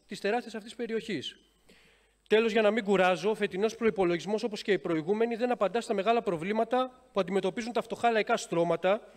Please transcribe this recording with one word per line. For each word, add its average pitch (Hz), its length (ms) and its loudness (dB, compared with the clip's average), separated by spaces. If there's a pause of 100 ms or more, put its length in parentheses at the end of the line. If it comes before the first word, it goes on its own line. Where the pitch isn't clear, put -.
της - 140 -12
τεράστιας 226 340 -4
αυτής 220 200 -14
περιοχής. 220 640 -6 (920)
Τέλος, 220 240 6
για 220 100 4
να 208 80 6
μην 220 140 0
κουράζω, 185 460 4
ο 220 40 0
φετινός 208 420 -2
προϋπολογισμός, 196 640 0
όπως 214 200 -4
και 214 100 0
οι 180 60 2
προηγούμενοι, 196 560 0
δεν 240 160 -2
απαντά 208 300 0
στα 220 140 -2
μεγάλα 220 280 2
προβλήματα 226 920 -2
που 196 80 0
αντιμετωπίζουν 190 520 -2
τα 226 100 -2
φτωχά - 280 -2
λαϊκά 214 260 2
στρώματα 170 800 0